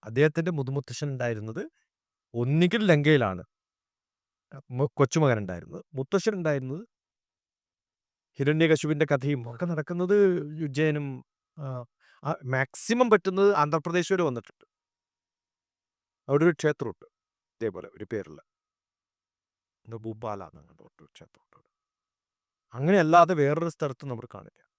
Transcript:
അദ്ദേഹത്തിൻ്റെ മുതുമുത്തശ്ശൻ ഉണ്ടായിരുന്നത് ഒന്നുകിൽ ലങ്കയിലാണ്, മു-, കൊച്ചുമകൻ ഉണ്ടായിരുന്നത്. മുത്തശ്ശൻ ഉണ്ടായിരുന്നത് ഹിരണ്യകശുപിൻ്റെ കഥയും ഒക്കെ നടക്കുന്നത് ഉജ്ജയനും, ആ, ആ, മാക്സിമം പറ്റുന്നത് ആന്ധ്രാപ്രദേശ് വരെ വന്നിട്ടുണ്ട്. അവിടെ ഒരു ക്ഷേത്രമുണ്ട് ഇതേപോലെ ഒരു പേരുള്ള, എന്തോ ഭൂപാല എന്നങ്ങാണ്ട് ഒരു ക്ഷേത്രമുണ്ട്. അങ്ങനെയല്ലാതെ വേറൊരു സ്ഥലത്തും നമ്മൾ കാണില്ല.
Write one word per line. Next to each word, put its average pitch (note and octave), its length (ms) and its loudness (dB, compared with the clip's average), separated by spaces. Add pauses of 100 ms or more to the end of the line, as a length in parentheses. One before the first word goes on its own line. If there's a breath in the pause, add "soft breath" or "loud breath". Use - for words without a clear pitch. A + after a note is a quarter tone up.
അദ്ദേഹത്തിൻ്റെ D3+ 480 0
മുതുമുത്തശ്ശൻ C#3 580 -6
ഉണ്ടായിരുന്നത് A#2+ 540 -6 (680)
ഒന്നുകിൽ D#3+ 540 2
ലങ്കയിലാണ്, C#3+ 560 4 (1300)
മു-, C3 220 -2
കൊച്ചുമകൻ C#3 460 2
ഉണ്ടായിരുന്നത്. F2 440 -10 (120)
മുത്തശ്ശൻ F#3 440 -2
ഉണ്ടായിരുന്നത് D3 440 -4 (1600)
ഹിരണ്യകശുപിൻ്റെ D#3 640 2
കഥയും C#3+ 440 -2
ഒക്കെ A#2+ 160 -8
നടക്കുന്നത് F3 500 -2 (480)
ഉജ്ജയനും, D3 440 -2 (500)
ആ, D3 80 -12 (580 soft breath)
ആ, C#3+ 80 -4 (220)
മാക്സിമം A3+ 560 2
പറ്റുന്നത് G3 400 4 (120)
ആന്ധ്രാപ്രദേശ് E3 520 0
വരെ F3+ 100 2
വന്നിട്ടുണ്ട്. B2 420 -6 (1600)
അവിടെ C#3+ 160 2
ഒരു F3 140 4
ക്ഷേത്രമുണ്ട് C3+ 480 -4 (540)
ഇതേപോലെ F#2 320 -6
ഒരു G#2 180 -14
പേരുള്ള, D#2+ 280 -10 (1500)
എന്തോ A2+ 120 -14
ഭൂപാല A2 460 -10
എന്നങ്ങാണ്ട് D#2 400 -20
ഒരു - 280 -20
ക്ഷേത്രമുണ്ട്. - 340 -20 (1300)
അങ്ങനെയല്ലാതെ E3 600 6
വേറൊരു D3+ 420 0
സ്ഥലത്തും C#3 340 -8
നമ്മൾ A2+ 240 -10
കാണില്ല. G2+ 280 -20 (180)